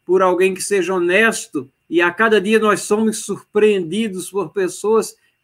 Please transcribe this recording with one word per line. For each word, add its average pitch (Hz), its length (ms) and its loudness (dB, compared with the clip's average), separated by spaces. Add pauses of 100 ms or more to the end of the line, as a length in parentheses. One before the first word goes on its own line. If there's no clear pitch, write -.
por 185 180 2
alguém 185 320 2
que 185 80 -10
seja 190 320 -2
honesto, 180 760 0 (180)
e 165 120 0
a 175 100 2
cada 214 300 2
dia 214 180 2
nós 208 240 2
somos 214 360 0
surpreendidos 196 1120 -2
por 185 200 -6
pessoas 202 640 -2 (280)